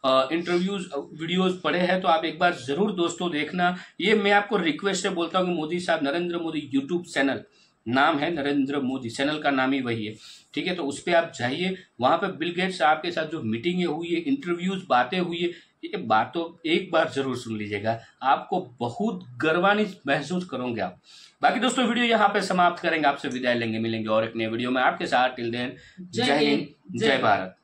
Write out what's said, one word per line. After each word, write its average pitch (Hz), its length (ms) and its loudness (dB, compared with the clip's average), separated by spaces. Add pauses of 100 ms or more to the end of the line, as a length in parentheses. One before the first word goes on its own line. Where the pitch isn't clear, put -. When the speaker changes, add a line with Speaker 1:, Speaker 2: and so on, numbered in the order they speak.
Speaker 1:
अ, 131 260 4
interviews, 175 600 0
अ, 143 60 -6
वीडियोज 180 640 0
पढ़े 156 180 2
हैं 185 220 2
तो 185 60 0
आप 165 180 4
एक 156 140 -4
बार 175 140 4
जरूर 156 380 -2
दोस्तों 170 400 -2
देखना। 151 460 0 (240)
ये 214 140 4
मैं 202 160 4
आपको 202 260 2
रिक्वेस्ट 185 460 0
से 202 60 0
बोलता 180 300 -2
हूँ 180 80 0
कि 180 60 0
मोदी 160 260 -2
साहब, 160 240 0
नरेंद्र 175 340 -2
मोदी 156 380 -6
YouTube 170 280 -2
channel 135 400 -2 (440)
नाम 139 300 4
है, 160 160 -2
नरेंद्र 143 460 0
मोदी 123 300 -4
channel 147 300 -2
का 143 120 2
नाम 131 200 2
ही 139 100 0
वही 117 240 -4
है, 104 100 -10 (380)
ठीक 151 140 -4
है, 175 80 -2
तो 170 80 -6
उस 143 180 -6
पे 175 120 -2
आप 165 220 2
जाइए, 165 400 -2 (260)
वहाँ 147 160 4
पे 190 100 0
बिल 170 260 -4
Gates 185 260 -2
साहब 156 180 4
के 165 140 -6
साथ 160 140 -2
जो 160 160 -8
मीटिंगें 143 440 -2
हुई 165 220 -4
है, 170 120 0
interviews, 175 680 -2
बातें 185 300 2
हुई 175 180 -2
है, 175 120 -2 (340)
ठीक - 120 -10
है, - 120 -6
बात 110 260 2
तो 170 320 -6
एक 165 260 0
बार 160 180 2
जरूर 131 280 -2
सुन 113 200 -6
लीजिएगा, 104 400 -4 (260)
आपको 156 360 0 (200)
बहुत 180 440 -4 (180)
गर्वान्वित 190 680 2
महसूस 151 380 -2
करोगे 123 360 -4
आप। 90 180 -6 (420)
बाकी - 180 4
दोस्तों, 247 260 2
वीडियो 233 200 2
यहाँ 214 240 4
पे 202 120 0
समाप्त 180 420 2
करेंगे, 160 240 2
आपसे 143 200 0
विदाई 123 280 0
लेंगे, 113 240 -2
मिलेंगे 113 300 -4
और 110 140 4
एक 113 120 -6
नए 113 120 -2
वीडियो 120 240 -2
में 127 100 2
आपके 180 240 2
साथ। 127 240 4
Till 117 240 -6
then, 123 160 -4 (320)
Speaker 2:
जय - 220 -4
Speaker 1:
जय 143 140 4
Speaker 2:
हिंद, 147 120 4
Speaker 1:
हिंद, - 500 -4
Speaker 2:
जय 151 80 2
Speaker 1:
जय 135 100 4
भारत। 98 460 2